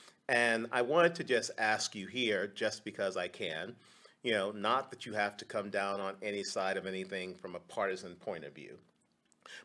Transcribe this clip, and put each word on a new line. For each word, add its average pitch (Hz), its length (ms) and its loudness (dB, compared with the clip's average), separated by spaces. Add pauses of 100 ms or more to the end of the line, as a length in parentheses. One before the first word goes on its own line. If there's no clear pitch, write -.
(280)
And 117 440 4
I 127 100 4
wanted 170 340 6
to 156 80 -4
just 117 340 2
ask 107 360 2
you 95 120 -8
here, 104 480 0
just - 300 -2
because 98 320 -2
I 90 120 -2
can, 90 480 -6 (460)
you 120 100 0
know, 101 200 2
not 110 380 2
that - 160 -14
you 113 60 -8
have 104 240 0
to - 80 -10
come 104 260 -4
down 98 300 0
on 98 220 -2
any 101 200 -2
side 95 360 0
of 90 80 -4
anything 92 480 -4
from 90 200 -12
a 85 60 -10
partisan 95 560 -4
point 85 280 -8
of 71 100 -12
view, 71 240 -16 (880)